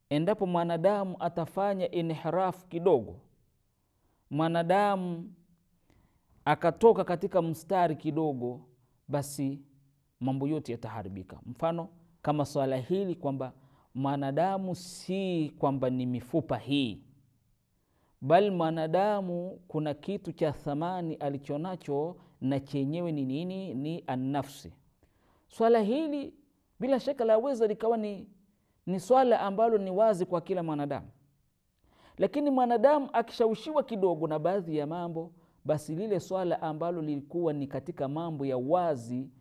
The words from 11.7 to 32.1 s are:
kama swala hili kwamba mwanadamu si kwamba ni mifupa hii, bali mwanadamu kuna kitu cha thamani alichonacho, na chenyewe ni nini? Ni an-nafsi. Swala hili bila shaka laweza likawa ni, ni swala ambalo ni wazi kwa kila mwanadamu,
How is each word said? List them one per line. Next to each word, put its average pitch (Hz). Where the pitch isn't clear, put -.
kama 147
swala 135
hili 175
kwamba 135
mwanadamu 143
si 180
kwamba 135
ni 127
mifupa 123
hii, 127
bali 175
mwanadamu 175
kuna 151
kitu 185
cha 156
thamani 165
alichonacho, 147
na 135
chenyewe 147
ni 143
nini? 175
Ni 151
an-nafsi. 131
Swala 226
hili 285
bila 254
shaka 269
laweza 226
likawa 220
ni, 208
ni 180
swala 247
ambalo 214
ni 190
wazi 185
kwa 175
kila 180
mwanadamu, 143